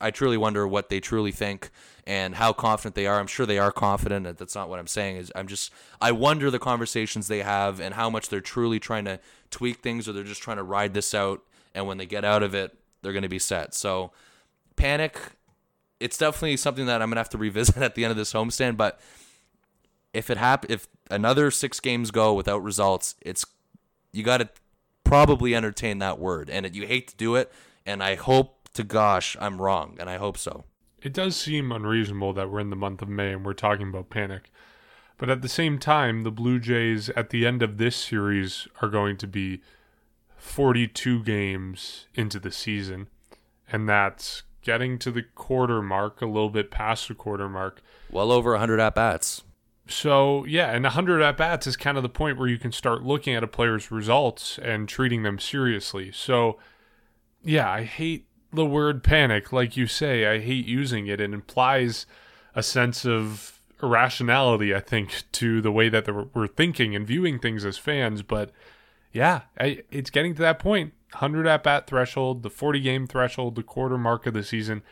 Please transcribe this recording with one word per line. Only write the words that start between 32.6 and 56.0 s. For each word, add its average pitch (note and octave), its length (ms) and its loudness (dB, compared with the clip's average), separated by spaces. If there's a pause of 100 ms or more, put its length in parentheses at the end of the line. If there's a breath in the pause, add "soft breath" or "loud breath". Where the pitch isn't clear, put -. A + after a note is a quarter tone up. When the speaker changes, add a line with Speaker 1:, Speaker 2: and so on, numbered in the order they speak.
Speaker 2:
the G2 40 -4
month G2 260 -6
of G2+ 80 -8
May G2+ 240 -4
and F#2+ 120 -8
we're G2 80 -4
talking G2+ 380 0
about F#2 200 -10
panic. G2 400 -6 (680 soft breath)
But B2+ 120 -2
at C3 100 0
the B2+ 80 -6
same D3+ 300 0
time, B2+ 460 2
the A2+ 80 -4
Blue A#2+ 260 0
Jays A2+ 520 0
at A#2 200 -4
the A#2 160 2
end B2 160 0
of G#2 160 -2
this A#2 160 2
series G2+ 720 -2 (160)
are G#2+ 60 0
going G2+ 300 0
to G2+ 100 -8
be F#2+ 320 -4 (760 soft breath)
forty-two A#2+ 840 2
games F#2+ 920 -4
into G#2+ 260 -4
the F#2 100 -8
season, G2 580 -6 (600 soft breath)
and G#2+ 180 -2
that's G2+ 540 2 (200)
getting B2 360 0
to B2 140 -4
the A#2 100 -2
quarter B2 580 0
mark, G2+ 400 -2
a A#2+ 60 -4
little G#2+ 240 0
bit G#2 220 -2
past A2 340 -2
the A2+ 80 -10
quarter G2+ 340 -6
mark. F#2+ 340 -8 (280 soft breath)
Speaker 1:
Well G#2+ 220 4
over A#2+ 220 6
a G#2 40 4
hundred A2+ 220 4
at-bats. G#2+ 640 2 (420)
Speaker 2:
So, C#3 580 2
yeah, D3+ 280 0
and A#2+ 120 0
a C3 60 2
hundred E3+ 320 2
at-bats D3+ 460 0
is B2 80 -4
kind C#3+ 200 -2
of C3+ 60 -2
the B2 60 -2
point D3 280 -4
where B2+ 120 -2
you A#2 100 0
can A#2 140 -6
start A#2+ 320 -2
looking C#3 320 -2
at A2+ 80 -2
a G#2+ 40 -4
player's A2+ 440 0
results A2+ 680 0
and G#2+ 300 -4
treating A#2+ 340 0
them G2+ 160 -2
seriously. G2+ 720 -2